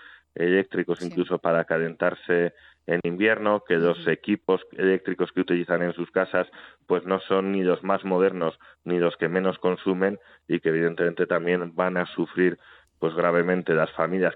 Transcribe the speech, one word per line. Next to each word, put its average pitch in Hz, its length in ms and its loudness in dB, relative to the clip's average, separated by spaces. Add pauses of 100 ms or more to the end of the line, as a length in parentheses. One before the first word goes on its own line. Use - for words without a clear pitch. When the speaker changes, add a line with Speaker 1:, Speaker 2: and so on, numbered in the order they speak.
(340)
Speaker 1:
eléctricos 87 640 0
Speaker 2:
Sí. 90 80 -8
Speaker 1:
incluso 87 320 -2
para 82 260 0
calentarse 85 920 0 (320)
en 85 180 0
invierno, 104 600 0
que 87 100 2
los 82 240 2
Speaker 2:
Ujú. 85 100 -2
Speaker 1:
equipos 95 500 0 (120)
eléctricos 92 600 0
que 92 80 0
utilizan 87 420 0
en 87 120 -2
sus 87 160 -8
casas, 92 380 0 (380)
pues 87 200 0
no 95 140 0
son 98 320 0
ni 95 100 0
los 90 200 2
más 95 220 -2
modernos 92 540 0 (260)
ni 87 140 -2
los 85 180 0
que - 120 -2
menos 92 300 -2
consumen 92 600 -2 (300)
y 82 120 0
que 82 100 0
evidentemente 85 560 0
también 87 480 -2
van 92 220 0
a 87 100 -2
sufrir, 87 520 0 (400)
pues, 80 160 -2
gravemente 87 600 2
las 78 180 0
familias 87 440 0